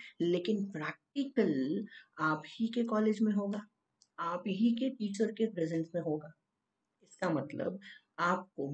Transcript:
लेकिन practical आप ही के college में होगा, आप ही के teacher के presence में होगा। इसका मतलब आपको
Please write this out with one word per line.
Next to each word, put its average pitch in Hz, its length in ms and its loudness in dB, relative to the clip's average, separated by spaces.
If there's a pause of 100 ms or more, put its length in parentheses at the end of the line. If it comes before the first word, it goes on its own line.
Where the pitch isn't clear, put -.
(200)
लेकिन 180 500 2
practical 165 1160 0 (360)
आप 156 260 2
ही - 260 -2
के 240 100 2
college 214 380 2
में 214 100 4
होगा, 202 280 0 (580)
आप 170 280 -4
ही 202 320 4
के 269 120 0
teacher 208 420 -2
के 220 220 0
presence 165 400 -2
में 175 80 0
होगा। 156 300 -4 (720)
इसका - 280 -4
मतलब 180 480 -2 (400)
आपको 175 560 0